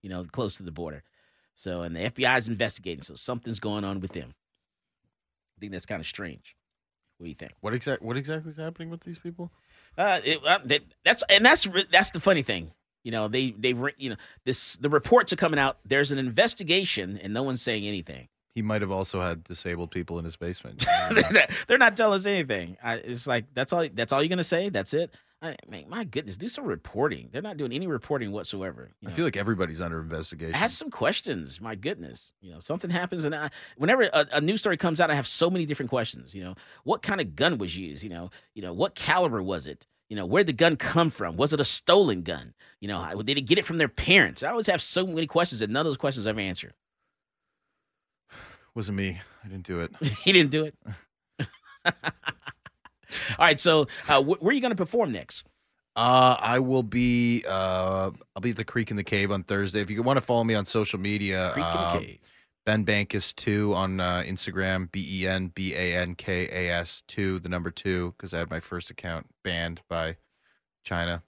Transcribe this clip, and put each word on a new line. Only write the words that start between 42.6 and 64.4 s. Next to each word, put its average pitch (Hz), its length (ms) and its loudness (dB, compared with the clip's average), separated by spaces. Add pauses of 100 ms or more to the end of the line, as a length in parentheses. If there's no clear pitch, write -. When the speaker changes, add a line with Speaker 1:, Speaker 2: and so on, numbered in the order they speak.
Speaker 1:
You 101 80 -8
know, 95 100 -4
how, 82 220 -6
did 135 160 0
it 143 60 0
get 170 160 6
it - 40 -2
from 170 140 -4
their 151 100 4
parents? 147 560 4
I 147 60 -2
always 226 180 0
have 180 140 2
so 185 260 0
many 165 200 -2
questions, 170 340 2
and 107 100 -2
none 135 100 2
of 156 40 2
those 185 120 -2
questions 131 300 -2
I've 107 120 -2
answered. 92 340 -6 (2000)
Speaker 2:
Wasn't 101 220 -4
me. 95 220 -4 (240)
I 107 40 -16
didn't 95 180 -12
do 87 140 -4
it. 85 120 -6 (100)
Speaker 1:
<laughs> 139 220 -2
He 190 100 6
didn't 156 180 8
do 156 140 0
it. 151 100 -12 (1120)
<laughs> 175 100 2 (1400)
All 165 80 8
right, 151 140 6
so, 156 280 6 (200)
uh, 139 140 8
wh-, 151 200 0
where 185 100 4
are - 20 4
you 269 80 2
gonna 240 140 0
perform 180 360 0
next? - 320 -8 (520)
Speaker 2:
Uh, 127 440 8
I 117 200 2
will 131 240 2
be, 120 640 2
uh, 95 640 0 (240)
I'll 95 60 -12
be 120 100 0
at 101 40 -2
the 113 80 -6
Creek - 280 -2
in 107 60 -2
the 101 60 -2
Cave 98 280 0
on 95 120 0
Thursday. 101 380 0
If 95 80 -4
you 107 140 -2
wanna 131 180 4
follow 117 220 2
me 113 100 2
on 104 120 0
social 107 340 -2
media, 95 540 0
Speaker 1:
Creek 85 120 -2
in 82 60 0
the 85 160 0
Speaker 2:
um, 87 120 0
Speaker 1:
Cave. - 200 -10 (460)
Speaker 2:
Ben 107 200 2
Bankas 104 500 0
two 104 380 0
on, 95 260 0
uh, 90 260 0
Instagram, 92 640 -4